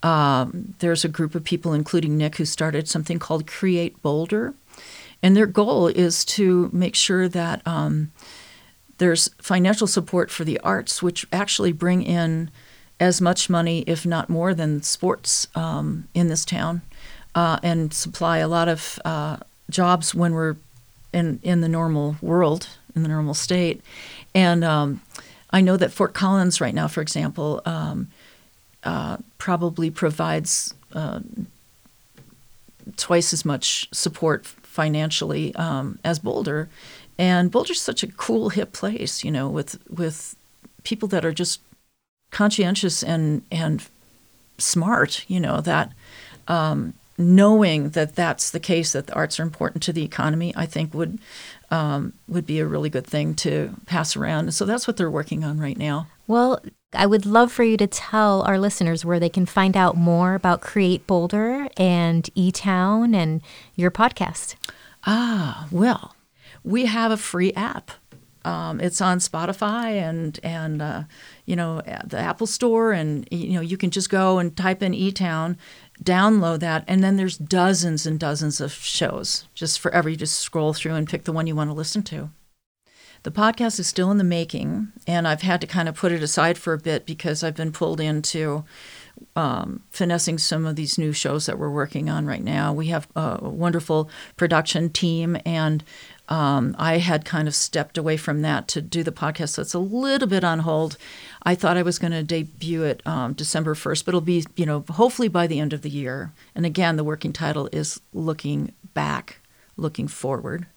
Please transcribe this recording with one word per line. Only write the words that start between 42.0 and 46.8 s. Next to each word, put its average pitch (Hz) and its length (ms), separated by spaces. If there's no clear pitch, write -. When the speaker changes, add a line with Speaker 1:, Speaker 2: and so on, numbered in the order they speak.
Speaker 1:
conscientious 202 720
and, 156 480
and 160 340
smart, - 720
you 185 120
know, 170 220
that, 160 300
um, 156 460